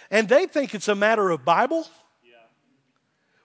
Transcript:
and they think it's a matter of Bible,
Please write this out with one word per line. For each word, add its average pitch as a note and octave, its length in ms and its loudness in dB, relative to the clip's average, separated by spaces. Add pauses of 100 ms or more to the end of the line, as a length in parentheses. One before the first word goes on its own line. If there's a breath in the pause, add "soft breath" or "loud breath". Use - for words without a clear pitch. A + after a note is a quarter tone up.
and G#3 200 0
they D4+ 160 4
think C#4+ 280 -6
it's G3+ 140 -8
a G#3 80 0
matter G#3 340 0
of D3+ 140 -4
Bible, B3 420 0 (1600)